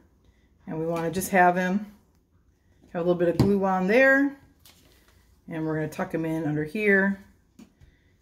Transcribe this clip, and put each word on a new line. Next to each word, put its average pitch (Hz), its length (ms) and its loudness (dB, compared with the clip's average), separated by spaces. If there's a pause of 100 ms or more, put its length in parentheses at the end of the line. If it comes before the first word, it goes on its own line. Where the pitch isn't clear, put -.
(680)
And 160 120 -8
we 160 80 -4
wanna 165 240 -4
just 185 200 -6
have 180 260 4
him 185 300 -2 (1040)
have 175 80 -6
a 170 40 -4
little 175 140 2
bit 170 100 2
of 165 100 0
glue 196 260 2
on 185 220 0
there. 269 500 4 (1120)
And 160 160 -8
we're 156 120 -4
gonna 156 120 -4
tuck 185 240 -8
him 160 120 -4
in 160 220 -4
under 151 180 -2
here. 196 600 0 (960)